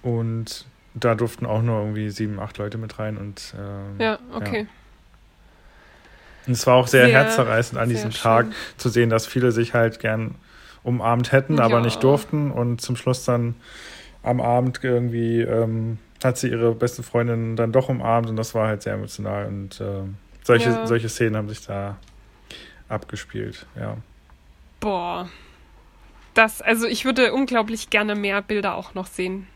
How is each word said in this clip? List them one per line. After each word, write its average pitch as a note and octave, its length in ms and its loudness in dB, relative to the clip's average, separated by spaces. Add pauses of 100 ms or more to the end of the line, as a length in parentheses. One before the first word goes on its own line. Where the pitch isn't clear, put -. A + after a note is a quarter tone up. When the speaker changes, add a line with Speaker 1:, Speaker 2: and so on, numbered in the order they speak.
Speaker 1:
Und A2+ 640 -4 (260)
da A#2 220 2
durften A#2 320 -4
auch A2 160 0
nur A#2 160 0
irgendwie G#2+ 320 -4
sieben, G#2 280 -4
acht G#2 200 -12
Leute G#2 180 -6
mit A2 220 -10
rein G#2+ 180 -6
und, G2+ 400 -12
ähm, G2 420 -10
Speaker 2:
Ja, A3 200 -2 (160)
okay. G#3+ 240 -4
Speaker 1:
ja. G#3+ 60 -4 (1800)
Und B2+ 80 0
es - 140 0
war B2+ 80 8
auch B2+ 120 6
sehr B2 200 8
Speaker 2:
Sehr, B2 120 8
Speaker 1:
herzzerreißend A#2 600 2
an A#2 100 0
Speaker 2:
sehr A#2 80 2
Speaker 1:
diesem G#2+ 140 -4
Speaker 2:
schön. - 100 -8
Speaker 1:
Tag A2+ 240 6 (320)
zu - 120 -2
sehen, A#2 200 4
dass A2+ 160 2
viele B2 260 2
sich A#2 220 0
halt A#2 260 2
gern A2+ 360 -4 (480)
umarmt A#2+ 480 0
hätten, C#3 280 4
aber A#2 180 6
Speaker 2:
Ja. A#2 40 4
Speaker 1:
nicht A#2 220 0
durften. C#3+ 480 2
Und A#2+ 300 -2
zum B2 140 -4
Schluss B2+ 300 -2
dann A#2+ 300 0 (680)
am A#2+ 180 0
Abend B2 420 2
irgendwie, A#2 580 0
ähm, A2+ 560 0 (260)
hat B2+ 140 2
sie B2+ 120 -2
ihre A#2 240 2
beste A#2 300 -2
Freundin A#2 520 -2
dann A2+ 160 0
doch C3 160 2
umarmt A#2 420 0
und A2+ 60 -4
das A2 200 -6
war A2 120 2
halt G#2 140 -4
sehr G#2 140 -6
emotional. G2+ 500 -8
Und, G2 340 -10
ähm, G2 360 -8 (280)
solche, A#2 260 4
Speaker 2:
Ja. A2+ 180 0
Speaker 1:
solche A2+ 200 0
Szenen A2 300 0
haben G#2 120 -4
sich G#2+ 160 -12
da G2+ 320 -8 (880)
abgespielt, - 800 -10 (140)
ja. G#2+ 180 -8 (840)
Speaker 2:
Boah. F3 500 -4 (1040)
Das, A3 280 6
also A3+ 260 2
ich A#3 180 -2
würde B3+ 280 4
unglaublich A#3 560 -2
gerne G#3 260 0
mehr G3+ 260 -2
Bilder G3+ 340 -2
auch - 180 -10
noch F#3 140 -8
sehen. F#3 480 -6